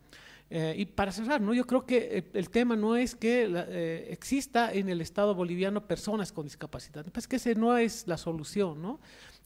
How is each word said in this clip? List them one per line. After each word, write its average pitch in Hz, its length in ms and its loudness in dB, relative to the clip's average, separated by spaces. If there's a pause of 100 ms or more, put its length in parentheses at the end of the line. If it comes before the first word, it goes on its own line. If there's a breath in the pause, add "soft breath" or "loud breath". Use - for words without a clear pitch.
(500 loud breath)
Eh, 160 280 -2
y 196 80 -2
para 196 260 0
cerrar, 226 300 0
¿no? 202 100 2
Yo 247 140 2
creo 247 180 2
que, 240 340 2
eh, - 140 -6
el 190 160 -2
tema 233 260 2
no 220 220 2
es 247 180 0
que 233 340 2
la, 175 200 -2
eh, 165 420 -4
exista 240 600 0
en 196 160 0
el 170 140 0
Estado 202 320 2
boliviano 185 520 -2
personas 208 460 -2
con 151 140 -6
discapacidad. - 580 -12
Me 180 60 -14
parece - 180 -8
que 262 80 0
ese 233 180 2
no 233 220 4
es 233 300 0
la 170 100 0
solución, 165 640 -4
¿no? 208 200 -8 (460 loud breath)